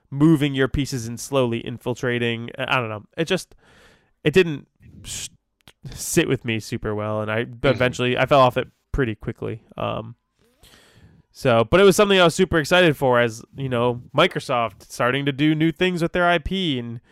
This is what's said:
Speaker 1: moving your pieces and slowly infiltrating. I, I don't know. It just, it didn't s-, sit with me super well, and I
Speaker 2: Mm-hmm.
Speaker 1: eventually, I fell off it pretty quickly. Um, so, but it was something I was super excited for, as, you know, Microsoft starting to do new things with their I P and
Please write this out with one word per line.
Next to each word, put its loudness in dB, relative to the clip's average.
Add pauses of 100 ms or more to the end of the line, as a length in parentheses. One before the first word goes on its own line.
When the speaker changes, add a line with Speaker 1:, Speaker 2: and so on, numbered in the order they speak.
Speaker 1:
moving 4
your 2
pieces -4
and -10
slowly -2
infiltrating. -4
I, -2
I 2
don't -6
know. -10 (120)
It -4
just, -6 (680)
it 0
didn't 2 (380)
s-, -12 (640)
sit -2
with -2
me -4
super -8
well, -4
and -6
I -2
Speaker 2:
Mm-hmm. -4
Speaker 1:
eventually, 0
I 2
fell 6
off 4
it -4 (240)
pretty -2
quickly. -10 (140)
Um, -8 (1160)
so, 2
but 2
it 8
was 8
something 4
I 6
was 2
super 2
excited 2
for, 2
as, 0 (140)
you -8
know, -2 (160)
Microsoft -2
starting -2
to -2
do 2
new 0
things -2
with -2
their 0
I 2
P -4
and -10 (120)